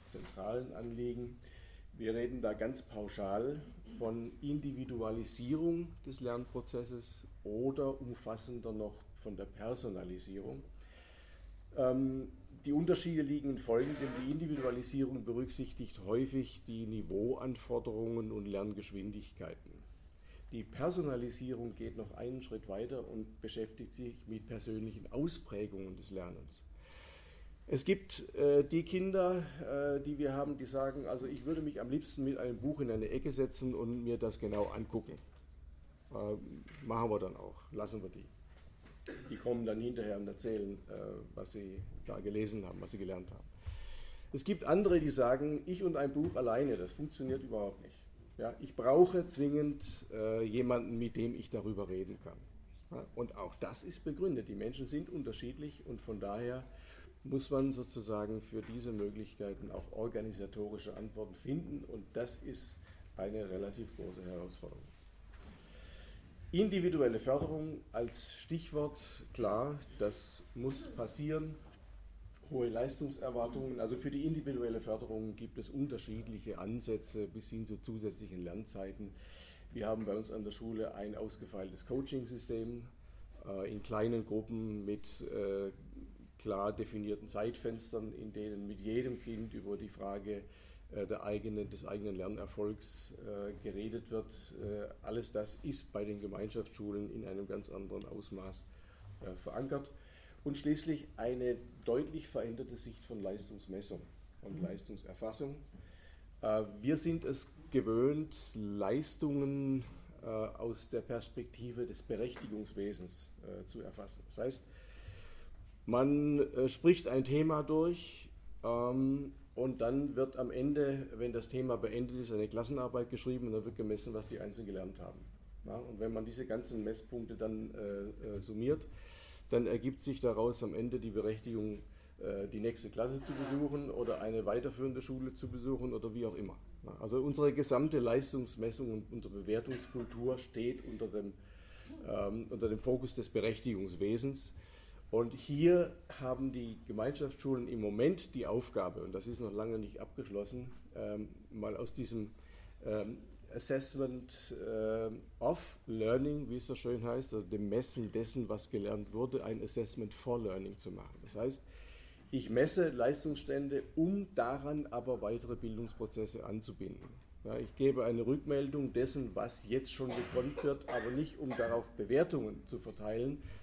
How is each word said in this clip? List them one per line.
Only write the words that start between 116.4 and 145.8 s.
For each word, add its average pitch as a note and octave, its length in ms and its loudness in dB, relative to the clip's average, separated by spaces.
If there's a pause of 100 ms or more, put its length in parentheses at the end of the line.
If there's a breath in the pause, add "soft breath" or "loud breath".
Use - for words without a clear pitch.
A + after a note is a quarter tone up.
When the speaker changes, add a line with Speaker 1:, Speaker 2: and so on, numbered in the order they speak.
Speaker 1:
äh, B2+ 160 6
spricht F3 380 8
ein C3 160 6
Thema D3+ 400 6
durch, E3 640 2 (340)
ähm, C3 680 4 (240)
und B2+ 240 2
dann B2+ 380 4
wird C3+ 200 4
am B2 140 0
Ende, C#3 640 4
wenn A#2+ 160 0
das A2 160 -2
Thema B2+ 300 2
beendet A#2+ 400 0
ist, A#2 160 -4
eine G#2+ 160 4
Klassenarbeit A#2+ 600 0
geschrieben B2 380 0
und A2 60 0
dann G#2+ 100 2
wird G#2 140 -6
gemessen, G#2+ 360 0
was G#2+ 140 -4
die A2 140 -6
Einzelnen G#2 260 -6
gelernt F#2+ 320 -4
haben. F2+ 220 -10 (440)
Ja, A2 120 -4
und B2 240 -8
wenn A2+ 100 2
man A2 140 0
diese A#2+ 200 -4
ganzen A2+ 380 0
Messpunkte A2 520 -4
dann, A2 380 -2
äh, G#2 600 -4
äh, G2 60 -2
summiert, A2+ 440 2 (640 loud breath)
dann A#2+ 160 6
ergibt B2 360 2
sich - 180 -2
daraus A#2 420 6
am G#2 120 0
Ende A#2+ 260 2
die A2+ 120 -4
Berechtigung, G#2+ 680 0 (400 loud breath)
äh, G2 300 -2
die A2 100 -2
nächste A2+ 300 0
Klasse C3 340 0
zu - 80 -4
besuchen C#3+ 580 2
oder A2+ 300 2
eine A2 260 2
weiterführende B2 560 2
Schule C3 320 -2
zu - 140 -6
besuchen B2 460 0
oder A2 200 -2
wie A#2 120 0
auch A2 100 0
immer. F#2 240 -4 (240)
Ja, - 160 -8
also A#2+ 240 2
unsere C#3+ 300 6
gesamte C#3+ 460 6
Leistungsmessung A#2+ 920 2
und G#2+ 220 -2
unsere G2+ 220 -6
Bewertungskultur A#2 1040 0
steht - 480 -2
unter A2 220 -2
dem, G2+ 240 -2 (800 loud breath)
ähm, G#2 400 0
unter A2+ 180 2
dem G#2+ 120 2
Fokus B2+ 360 2
des A#2 140 -4
Berechtigungswesens. A2 1200 2 (580 loud breath)
Und A#2 220 6
hier E3 640 8 (240)